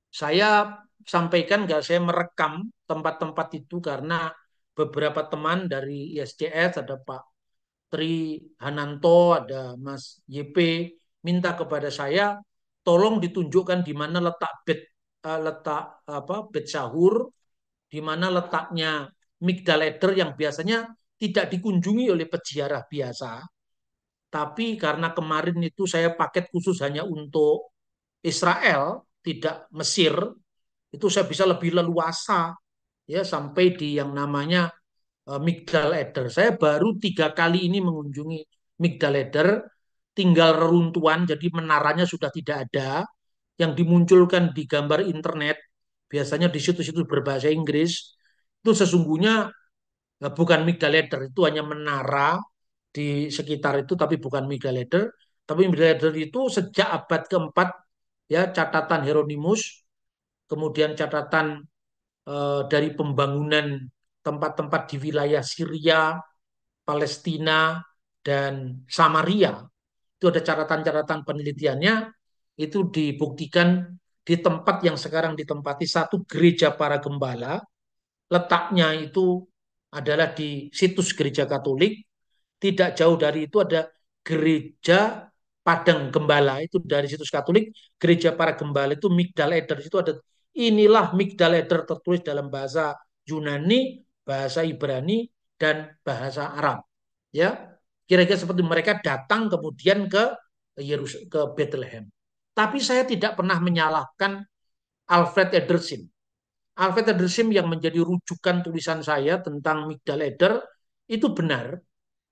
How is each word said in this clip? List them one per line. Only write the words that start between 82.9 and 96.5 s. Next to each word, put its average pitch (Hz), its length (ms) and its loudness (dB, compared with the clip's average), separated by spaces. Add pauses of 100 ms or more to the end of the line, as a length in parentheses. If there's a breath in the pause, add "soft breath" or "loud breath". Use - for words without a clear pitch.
jauh 165 220 6
dari 151 260 0
itu 202 160 2
ada 165 240 2 (400)
gereja 160 1040 2 (320)
Padang 160 480 4
Gembala, 147 540 2
itu 175 180 -2
dari 143 240 0
situs 151 240 -8
Katolik, 185 400 2 (300 soft breath)
gereja 170 340 4
para 160 240 0
gembala 143 400 -2
itu 190 140 0
Migdal 175 420 2
Eder, 156 300 -2
itu 165 160 -4
ada, 165 180 -2 (400)
inilah 214 560 6
Migdal 175 480 2
Eder 165 240 0
tertulis 175 380 -2
dalam 143 260 -6
bahasa 139 460 -4 (320)
Yunani, 156 720 0 (240)
bahasa 139 380 -4
Ibrani, 160 640 -2 (320)
dan 156 420 -2
bahasa 139 540 -6